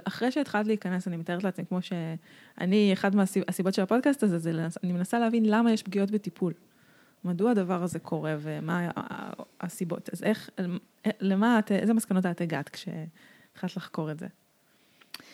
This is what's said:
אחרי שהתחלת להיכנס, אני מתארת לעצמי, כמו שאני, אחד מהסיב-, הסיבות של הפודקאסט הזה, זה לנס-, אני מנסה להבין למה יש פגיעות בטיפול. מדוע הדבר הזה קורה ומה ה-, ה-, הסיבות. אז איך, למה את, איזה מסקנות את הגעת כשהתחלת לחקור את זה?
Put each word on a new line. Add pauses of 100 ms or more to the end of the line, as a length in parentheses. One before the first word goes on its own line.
אחרי
שהתחלת
להיכנס,
אני
מתארת
לעצמי,
כמו
שאני,
אחד
מהסיב-,
הסיבות
של
הפודקאסט
הזה,
זה
לנס-,
אני
מנסה
להבין
למה
יש
פגיעות
בטיפול. (720)
מדוע
הדבר
הזה
קורה
ומה
ה-,
ה-, (280)
הסיבות.
אז
איך, (720)
למה
את,
איזה
מסקנות
את
הגעת
כשהתחלת
לחקור
את
זה? (1080)